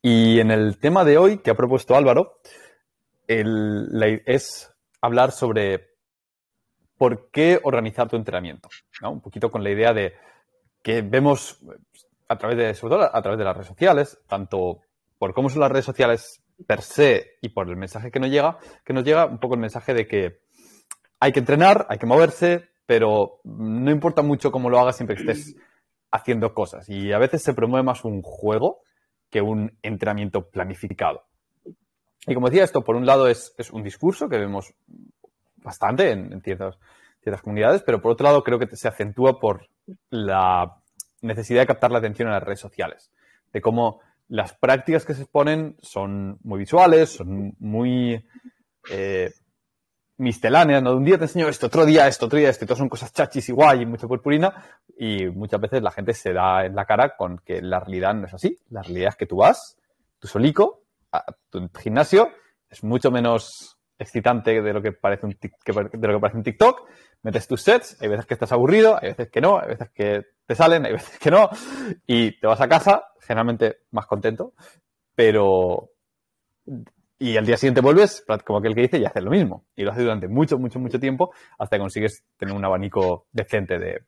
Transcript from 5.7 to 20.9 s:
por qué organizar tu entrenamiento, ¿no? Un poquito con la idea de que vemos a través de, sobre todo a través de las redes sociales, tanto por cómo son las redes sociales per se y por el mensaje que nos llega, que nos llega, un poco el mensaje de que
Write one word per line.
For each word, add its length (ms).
por 340
qué 320
organizar 460
tu 80
entrenamiento, 520
¿no? 120
Un 80
poquito 300
con 120
la 80
idea 220
de 220
que 200
vemos 580
a 100
través 180
de, 180
sobre 200
todo 200
a 80
través 160
de 60
las 100
redes 140
sociales, 580
tanto 540
por 160
cómo 160
son 100
las 100
redes 140
sociales 580
per 140
se 520
y 80
por 180
el 80
mensaje 340
que 100
nos 100
llega, 280
que 80
nos 120
llega, 220
un 120
poco 160
el 60
mensaje 340
de 120
que 340